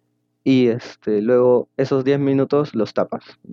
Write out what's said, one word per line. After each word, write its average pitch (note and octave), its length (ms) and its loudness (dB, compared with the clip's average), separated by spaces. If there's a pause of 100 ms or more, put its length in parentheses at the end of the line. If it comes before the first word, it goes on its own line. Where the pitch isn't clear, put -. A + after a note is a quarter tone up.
(440)
Y, C3 240 4
este, A2 540 -4
luego B2 540 2
esos C3+ 280 -2
diez C#3 160 0
minutos C#3 540 0
los G#2+ 200 -4
tapas. - 300 -4 (280)